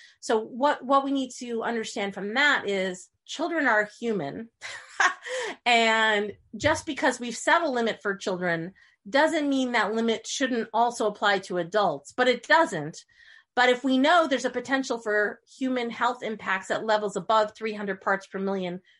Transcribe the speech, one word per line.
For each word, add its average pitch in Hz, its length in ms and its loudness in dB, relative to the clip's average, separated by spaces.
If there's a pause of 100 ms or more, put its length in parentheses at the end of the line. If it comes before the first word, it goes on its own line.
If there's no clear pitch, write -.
(180)
So 220 200 0
what, 254 460 -2
what 269 180 4
we 277 80 -2
need 269 280 -2
to 233 240 -6
understand 214 500 -4
from 202 220 -6
that 277 320 2
is 190 420 -4 (160)
children 320 420 -2
are 214 220 2 (100)
human. 214 500 -4 (500)
<laughs> 480 680 -2
And 220 680 4 (220)
just 302 300 0
because 262 340 0
we've 240 160 -6
set 320 260 2
a 320 80 0
limit 233 320 -2
for 202 140 -2
children 180 580 -4 (340)
doesn't 294 420 2
mean 262 240 0
that 214 200 2
limit 226 320 0
shouldn't 240 480 -2
also 233 340 2
apply 202 320 0
to 185 180 -6
adults, 175 560 -2
but 247 140 2
it 240 200 0
doesn't. 196 500 2 (580)
But 247 140 4
if 247 160 2
we 262 120 2
know 320 300 6
there's 262 160 -2
a 247 60 0
potential 247 500 -4
for 208 400 -2 (180)
human 254 320 -2
health 240 340 -4
impacts 196 460 -4
at 214 160 -2
levels 214 300 0
above 214 400 2
three 220 180 -6
hundred 202 280 -6
parts 196 260 -2
per - 100 -10
million 190 440 -4 (180)